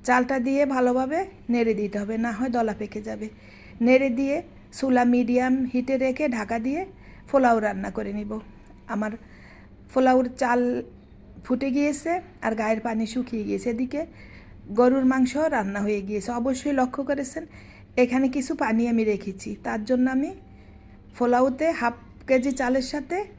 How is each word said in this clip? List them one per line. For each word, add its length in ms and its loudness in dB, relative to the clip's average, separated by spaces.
চালটা 300 2
দিয়ে 140 2
ভালোভাবে 440 0
নেড়ে 260 2
দিতে 220 -4
হবে, 140 -6
না 120 -2
হয় 180 -2
দলা 240 0
পেকে 280 -8
যাবে। 200 -8
নেড়ে 320 6
দিয়ে 180 0
চুলা 260 4
মিডিয়াম 400 2
হিটে 300 0
রেখে 220 -2
ঢাকা 280 -4
দিয়ে 160 -2
পোলাও 360 4
রান্না 320 -4
করে 200 -6
নিব। 140 -8
আমার 180 -2
পোলাওর 360 4
চাল 200 2
ফুটে 300 -2
গিয়েছে 360 0
আর 140 0
গায়ের 280 0
পানি 260 -2
শুকিয়ে 340 -4
গিয়েছে, 260 -2
এদিকে 280 -4
গরুর 320 4
মাংস 220 2
রান্না 300 -2
হয়ে 220 0
গিয়েছে। 220 -4
অবশ্যই 420 -2
লক্ষ্য 280 -2
করেছেন 340 -4
এখানে 320 2
কিছু 160 -2
পানি 280 2
আমি 120 2
রেখেছি, 360 -8
তার 240 -4
জন্য 160 4
আমি 140 -2
পোলাওতে 500 2
হাফ 160 -2
কেজি 320 2
চালের 320 0
সাথে 260 -6